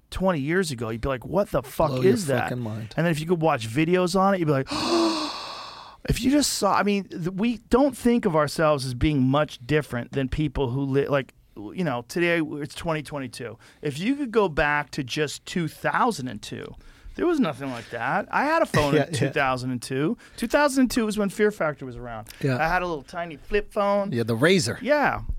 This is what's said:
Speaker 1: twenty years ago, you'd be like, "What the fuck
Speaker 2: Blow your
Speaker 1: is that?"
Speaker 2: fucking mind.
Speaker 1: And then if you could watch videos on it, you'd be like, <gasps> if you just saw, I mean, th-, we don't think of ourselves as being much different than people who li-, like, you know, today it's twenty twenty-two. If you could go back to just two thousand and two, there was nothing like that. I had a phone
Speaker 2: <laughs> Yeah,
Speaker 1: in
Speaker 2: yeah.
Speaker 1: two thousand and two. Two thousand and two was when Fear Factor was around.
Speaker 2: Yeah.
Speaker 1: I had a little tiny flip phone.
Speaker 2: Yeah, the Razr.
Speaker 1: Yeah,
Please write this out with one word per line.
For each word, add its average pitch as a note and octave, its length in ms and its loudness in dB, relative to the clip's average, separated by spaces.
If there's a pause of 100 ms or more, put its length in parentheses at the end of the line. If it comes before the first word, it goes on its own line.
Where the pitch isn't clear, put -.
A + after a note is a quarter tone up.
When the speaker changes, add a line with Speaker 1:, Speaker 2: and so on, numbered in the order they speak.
(100)
Speaker 1:
twenty F3+ 300 0
years D#3+ 300 0
ago, A#2 180 -4
you'd A2+ 140 -6
be C#3+ 60 -2
like, B2+ 180 -4
"What F3 240 0
the C#3 120 0
fuck - 280 0
Speaker 2:
Blow B2+ 100 -2
your F#3 140 6
Speaker 1:
is G#3 120 -2
that?" B2+ 240 2
Speaker 2:
fucking B2 120 -4
mind. A2 340 -8
Speaker 1:
And D#3+ 80 2
then F3 60 4
if D3+ 100 0
you D#3+ 60 -6
could E3+ 160 0
watch C#3 260 0
videos F3 500 2
on G3 160 4
it, F#3+ 60 -2
you'd E3 60 2
be D3 60 4
like, C3+ 180 0
<gasps> D#4+ 1400 -4
if D3 140 2
you B3 80 2
just C#4+ 240 4
saw, F#3+ 220 2
I F#3 60 4
mean, G3+ 220 2
th-, F3 260 -6
we G#3 280 -2 (100)
don't C4 280 4
think A#3+ 280 2
of F3 120 2
ourselves D3+ 500 2
as B2+ 80 -6
being D3 280 2
much C#3 440 2
different B2 460 -2
than C3+ 160 -2
people C#3+ 420 0
who C3+ 120 -2
li-, C3+ 260 0
like, C3+ 240 -2 (240)
you G#2 280 -8
know, B2 240 -4
today E3+ 320 2
it's D3 340 -6
twenty D#3 280 -4
twenty-two. B2+ 560 -10 (220)
If C#3+ 180 -4
you A3+ 180 0
could C#4+ 140 -4
go G#3 180 4
back D3 440 0
to D#3 100 -4
just C#3 440 -4
two E3+ 220 -2
thousand D#3+ 600 0
and G#2+ 120 -10
two, - 340 -10 (400)
there - 120 0
was E4+ 120 2
nothing C#3 320 -2
like A#2 200 -10
that. C3 400 -2
I G#3 140 0
had D#4+ 180 2
a D4 40 2
phone D3 280 2
Speaker 2:
<laughs> - 20 4
Yeah, C#3+ 100 4
Speaker 1:
in E3+ 60 -8
Speaker 2:
yeah. C#3+ 60 -4
Speaker 1:
two C3+ 100 0
thousand C3 420 0
and B2 120 -6
two. D3 340 -2 (220)
Two A#3 80 -4
thousand C#4 380 4
and A#3 60 2
two A3+ 140 0
was G#3+ 140 -2
when G3+ 100 0
Fear G#3 220 2
Factor D#3 340 -4
was B2 120 -10
around. A#2+ 320 -10 (120)
Speaker 2:
Yeah. C3+ 160 2
Speaker 1:
I D#3 120 0
had F3+ 140 2
a F3+ 40 -4
little D#3+ 160 -6
tiny E3+ 340 -10
flip G3+ 340 -2
phone. G3+ 420 0
Speaker 2:
Yeah, A#2 100 0
the A2+ 140 0
Razr. C3 440 4
Speaker 1:
Yeah, A#3 400 2 (180)